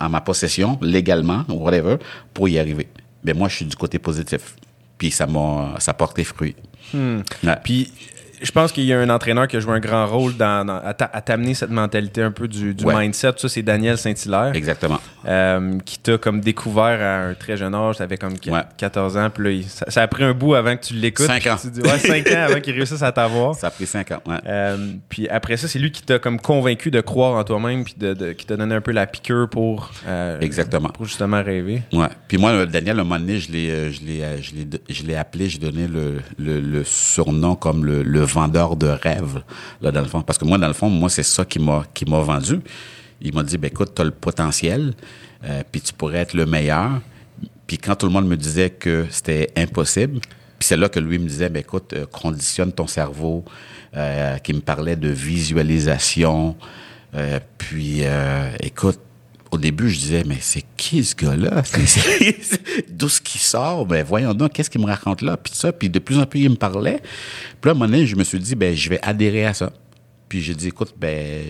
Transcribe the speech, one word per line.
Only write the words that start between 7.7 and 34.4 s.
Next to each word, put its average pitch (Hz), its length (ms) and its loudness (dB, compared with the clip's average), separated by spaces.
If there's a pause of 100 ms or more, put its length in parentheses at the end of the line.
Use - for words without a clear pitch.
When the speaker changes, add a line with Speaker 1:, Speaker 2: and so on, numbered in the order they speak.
Speaker 2:
je 127 100 -4
pense 160 200 4
qu'il 135 120 0
y 131 80 4
a 127 80 6
un 123 100 4
entraîneur 120 380 4
qui 120 80 -4
a 113 40 2
joué 113 140 0
un 110 60 2
grand 110 260 2
rôle 123 300 2
dans, 104 300 2
dans, 98 100 -4
à 101 180 -6
t'a-, - 180 -2
à 107 80 -6
t'amener 120 340 0
cette - 160 -4
mentalité 107 520 0
un 110 80 2
peu 113 180 -6
du, 104 260 -2
du 101 100 -4
Speaker 1:
Ouais. - 160 4
Speaker 2:
mindset. 104 360 2
Ça, 131 120 -4
c'est 113 140 -4
Daniel 110 360 2
Saint-Hilaire. 104 560 0
Speaker 1:
Exactement. 78 460 0 (260)
Speaker 2:
Euh, 92 580 2
qui - 140 -12
t'a 113 200 2
comme 107 220 0
découvert 110 600 2
à 95 300 0
un 90 40 -6
très 107 220 -6
jeune 98 180 -4
âge. 107 240 0
T'avais 92 180 -4
comme 92 220 -6
qu-, - 120 -8
Speaker 1:
Ouais. 82 120 2 (140)
Speaker 2:
quatorze 98 400 -2
ans. 107 140 2
Puis 107 140 -6
là, 101 60 2
il, 95 140 -2
ça, - 240 -8
ça - 140 2
a 110 60 4
pris 135 160 0
un 127 100 4
bout 139 200 4
avant 120 220 4
que 120 80 -14
tu 120 100 -8
l'écoutes. 117 320 0
Speaker 1:
Cinq 127 160 2
Speaker 2:
Puis - 80 4
Speaker 1:
ans. 95 100 4
Speaker 2:
tu 123 100 -10
dis, 120 100 -8
ouais, 143 180 4
cinq 156 320 4
ans 170 180 4
avant 139 120 4
qu'il 139 140 -4
réussisse 135 280 -2
à 127 100 4
t'avoir. 120 420 2
Speaker 1:
<laughs> 143 40 -8
Ça - 100 -4
a - 20 -2
pris 92 160 -6
cinq 101 260 -6
ans, - 140 -6
ouais. 82 100 -4 (100)
Speaker 2:
Euh, 101 460 -2 (160)
puis 107 200 -6
après 113 280 -2
ça, 113 120 -6
c'est 131 100 -4
lui 143 120 0
qui - 120 -14
t'a 127 160 2
comme 117 220 -2
convaincu 131 500 2
de 120 100 4
croire 127 340 2
en 107 100 0
toi-même 117 400 -2
puis - 140 -12
de, 98 160 -2
de, 92 180 -4
qui - 140 -14
t'a 107 100 -4
donné 110 180 0
un 110 60 0
peu 117 120 -2
la 104 140 2
piqûre 120 420 0
pour, 113 420 -2 (160)
euh, 87 340 -4
Speaker 1:
Exactement. 78 500 0
Speaker 2:
pour 113 160 -10
justement 101 360 0
rêver. 98 400 -2 (100)
Speaker 1:
Ouais. 82 140 2 (220)
Puis 95 100 2
moi, 104 140 6
euh, 95 140 4
Daniel, 85 340 0
un 90 40 0
moment 85 140 0
donné, 95 220 -2
je 80 100 -10
l'ai, 82 200 -2
euh, 78 200 -2
je 71 120 -10
l'ai, 78 200 -6
euh, 73 180 -6